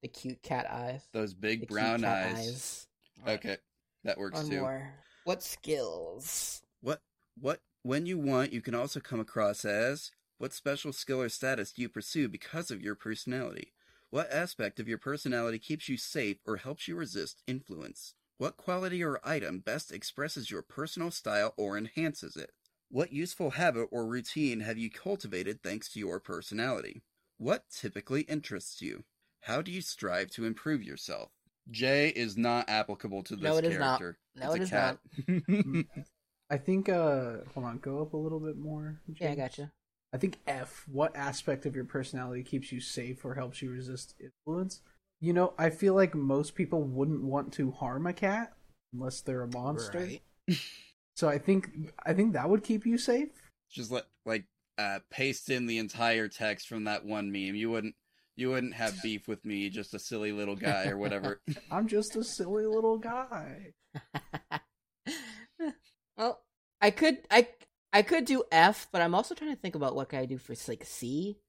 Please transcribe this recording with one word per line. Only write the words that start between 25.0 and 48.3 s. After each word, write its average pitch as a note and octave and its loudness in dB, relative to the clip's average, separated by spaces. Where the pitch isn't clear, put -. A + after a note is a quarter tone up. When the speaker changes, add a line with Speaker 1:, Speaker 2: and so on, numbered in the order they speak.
Speaker 2:
thanks G2+ -6
to G#2+ -8
your F#2 -4
personality? G2+ -4
What D3 0
typically B2 -4
interests - -6
you? A#1 -8
How B2 -2
do F3 -8
you F#3 -6
strive F#2 -2
to A2+ -4
improve A2+ -2
yourself? C#2 -8
J C3+ 6
is A2+ 0
not A#2+ 4
applicable G2+ 0
to G#2+ -6
this G2 -6
Speaker 1:
No, D#3 6
it D#3+ 6
is E3+ 4
not. C3 4
Speaker 2:
character. F2 -8
Speaker 1:
No, C3 -6
Speaker 2:
It's - 2
Speaker 1:
it F3+ 0
Speaker 2:
a - 2
Speaker 1:
is F#3 -2
Speaker 2:
cat. G2+ 4
Speaker 1:
not. F3 2
Speaker 2:
<laughs> - -16
Speaker 3:
I C#3+ 0
think, F#3+ 2
uh, C#3 4
hold C3 -6
on, A#2 -6
go C3+ -4
up D#3 -4
a D#3+ -2
little D#3 -2
bit D#3 -6
more, D3+ -8
Speaker 1:
Yeah, D#3+ -10
I C#3+ -2
Speaker 3:
James. - -4
Speaker 1:
gotcha. C#3+ -6
Speaker 3:
I C#3 -4
think F#3 0
F, C3 -6
what C#3+ 2
aspect C#3 -2
of C#3 -2
your C3 -4
personality B2+ -4
keeps C3+ -4
you B2 -6
safe B2+ -8
or B2+ -6
helps C#3 -6
you C3 -6
resist B2+ -8
influence? E3+ -4
You E3 4
know, F3+ 6
I E3 6
feel F#3+ 6
like F#3 8
most C#3+ 2
people D#3+ 2
wouldn't C#3 2
want C#3 0
to C3+ 2
harm C3+ -2
a F3+ 0
cat G#3 0